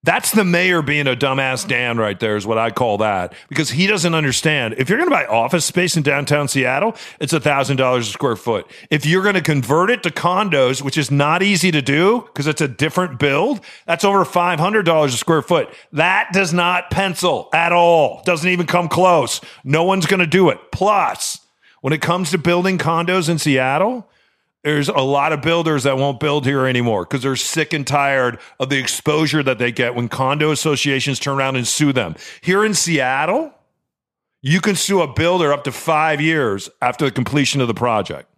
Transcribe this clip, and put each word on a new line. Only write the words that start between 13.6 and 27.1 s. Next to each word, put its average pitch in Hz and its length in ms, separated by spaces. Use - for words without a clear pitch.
that's 165 180
over 196 200
five 175 360
hundred 196 260
dollars 156 280
a 117 40
square 160 240
foot. 160 260
That 185 400
does 180 220
not 175 360
pencil 175 640
at 170 200
all. 170 520
Doesn't 170 240
even 175 180
come 175 220
close. 170 520
No 147 180
one's 185 240
gonna 185 220
do 175 200
it. - 220
Plus, 190 680
when 135 120
it 151 80
comes 170 300
to 180 80
building 175 400
condos 170 500
in 165 100
Seattle, 151 680
there's 147 240
a 143 120
lot 139 320
of 147 80
builders 160 440
that 139 120
won't 135 240
build 147 240
here 135 220
anymore 120 400
'cause 131 160